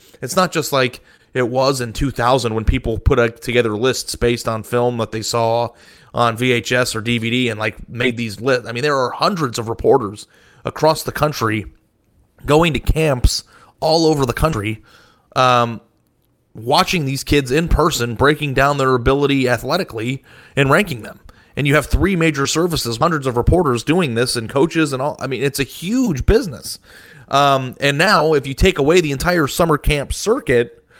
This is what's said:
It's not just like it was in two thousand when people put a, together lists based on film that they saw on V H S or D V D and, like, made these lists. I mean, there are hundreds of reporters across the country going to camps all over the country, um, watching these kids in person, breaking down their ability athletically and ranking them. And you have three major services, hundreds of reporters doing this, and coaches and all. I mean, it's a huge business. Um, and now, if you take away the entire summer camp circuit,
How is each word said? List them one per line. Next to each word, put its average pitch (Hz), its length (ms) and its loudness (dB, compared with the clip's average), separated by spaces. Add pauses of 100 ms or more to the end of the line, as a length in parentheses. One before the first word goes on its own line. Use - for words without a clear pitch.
(220)
It's 139 160 -6
not 185 160 0
just 151 180 -4
like 127 300 0 (320)
it 127 160 0
was 131 320 0
in 120 120 -6
two 139 160 -2
thousand 120 460 0
when 110 80 -2
people - 340 -2
put 120 220 2
a, 117 100 4
together 117 460 0
lists 120 400 -2
based 120 320 -2
on 110 160 -4
film 120 340 0
that 110 140 -4
they 113 100 -6
saw 117 480 0 (440)
on 117 240 0
V 127 160 2
H 117 180 -2
S 123 240 0
or 110 60 -6
D 120 160 -2
V 113 120 -4
D 123 200 0
and, 107 100 -6
like, 110 300 -6
made 123 260 -2
these 110 240 -6
lists. 123 260 0
I 110 60 -10
mean, 120 100 -6
there 147 160 0
are 123 140 0
hundreds 156 480 -2
of 110 80 -6
reporters 110 580 0 (380)
across - 400 0
the 127 80 -6
country 110 540 -2 (800)
going 156 280 4
to - 60 -4
camps 147 640 0 (380)
all 160 260 2
over 147 180 2
the - 80 -2
country, 110 500 -2 (520)
um, 120 460 2 (720)
watching 147 500 0
these 135 180 -4
kids 139 280 0
in 160 160 0
person, 131 480 0
breaking 139 400 0
down 139 240 2
their 131 160 2
ability 135 520 2
athletically 123 760 -4 (320)
and 139 160 2
ranking 170 320 2
them. - 160 -18 (360)
And 147 120 -2
you 143 80 4
have 147 100 2
three 185 300 0
major 156 320 0
services, 151 500 -2
hundreds 151 300 0
of 120 100 -2
reporters 131 460 2
doing 143 320 0
this, 123 200 0
and 113 140 -6
coaches 151 440 0
and 127 80 -6
all. 147 180 -4
I 131 80 -6
mean, 127 160 -4
it's 139 160 -2
a 139 40 -2
huge 196 640 -4
business. 196 540 0 (500)
Um, 135 500 2
and 143 180 0
now, 160 360 2
if 139 140 0
you 135 60 -6
take 185 260 2
away 160 220 4
the 151 100 -2
entire 151 360 0
summer 165 300 2
camp 147 360 -2
circuit, 131 760 0 (120)